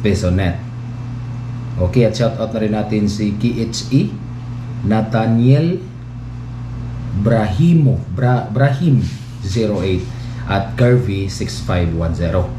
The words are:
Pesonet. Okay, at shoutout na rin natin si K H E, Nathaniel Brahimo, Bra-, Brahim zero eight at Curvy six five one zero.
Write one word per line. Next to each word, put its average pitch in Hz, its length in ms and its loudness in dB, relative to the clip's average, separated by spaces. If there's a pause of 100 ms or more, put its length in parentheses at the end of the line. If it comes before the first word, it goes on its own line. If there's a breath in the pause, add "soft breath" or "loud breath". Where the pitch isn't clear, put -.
Pesonet. 92 560 2 (1200)
Okay, 123 240 4
at 110 160 2
shoutout 113 320 0
na 113 80 -2
rin 107 160 0
natin 107 320 0
si 101 320 0
K 117 240 0
H - 320 -4
E, - 160 2 (720)
Nathaniel 117 960 4 (1400)
Brahimo, 117 720 4 (160)
Bra-, 107 400 0
Brahim 139 480 4 (400)
zero 101 400 0
eight 92 240 0 (480 loud breath)
at 117 240 -2
Curvy 98 560 4
six - 320 -6
five 87 320 0
one 82 160 0
zero. 85 480 0